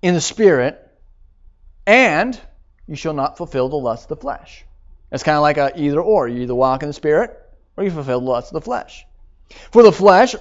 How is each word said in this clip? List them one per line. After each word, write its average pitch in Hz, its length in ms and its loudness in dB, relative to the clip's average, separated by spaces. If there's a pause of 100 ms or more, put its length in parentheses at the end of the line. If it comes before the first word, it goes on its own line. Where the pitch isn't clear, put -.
in 180 120 0
the 165 80 0
Spirit, 156 580 0 (1080)
and 226 520 0 (480)
you 156 80 -14
shall 160 180 -8
not 147 240 -6
fulfill 131 300 -4
the 147 100 -6
lust 117 260 -6
of - 140 -12
the - 40 -20
flesh." - 420 -14 (480)
It's - 120 -10
kinda 151 180 0
like 147 160 2
a 139 180 0
either 147 240 -2
or. 175 280 0
You 120 160 -6
either 123 120 -6
walk 131 280 0
in 147 60 -8
the 143 40 -10
Spirit, 156 440 -2 (380)
or 190 80 -8
you 202 60 -2
fulfill 135 320 -6
the 127 80 -6
lust 120 200 -4
of - 40 -14
the 156 80 -8
flesh. - 460 -12 (640)
"For 233 100 8
the 214 100 8
flesh 196 500 4